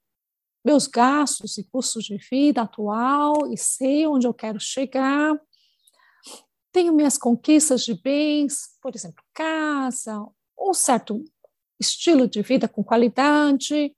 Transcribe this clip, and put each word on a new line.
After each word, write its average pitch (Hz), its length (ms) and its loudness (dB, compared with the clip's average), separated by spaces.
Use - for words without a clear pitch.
meus 285 240 4
gastos 262 680 0
e 208 80 -12
custos 233 400 -6
de 202 140 -10
vida 277 420 0
atual 254 920 -2
e 226 60 -6
sei 285 500 0
onde 269 200 2
eu 233 80 -2
quero 220 260 -10
chegar. 277 800 -2
Tenho 349 220 2
minhas 294 260 2
conquistas 262 640 2
de 233 120 -4
bens, 294 840 -2
por 247 140 -10
exemplo, 180 300 -16
casa, 285 880 -4
um 381 180 -2
certo 240 500 0
estilo 262 480 4
de 208 140 -4
vida 226 260 0
com - 160 -6
qualidade 285 1120 2